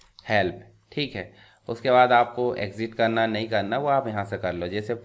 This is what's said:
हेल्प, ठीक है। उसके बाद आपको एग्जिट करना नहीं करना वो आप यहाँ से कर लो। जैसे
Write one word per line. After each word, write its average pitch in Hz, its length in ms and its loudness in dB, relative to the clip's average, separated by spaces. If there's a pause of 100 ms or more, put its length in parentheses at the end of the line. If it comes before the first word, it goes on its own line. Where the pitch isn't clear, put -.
(300)
हेल्प, 98 340 0 (280)
ठीक 143 240 -6
है। 95 180 -10 (340)
उसके 123 240 -2
बाद 123 200 8
आपको 120 440 2
एग्जिट 107 380 -6
करना 113 340 2
नहीं 110 220 -4
करना 107 280 0
वो 143 100 -4
आप 135 200 2
यहाँ 104 180 -4
से 101 120 -6
कर 92 160 -4
लो। 87 140 -6
जैसे 104 380 -4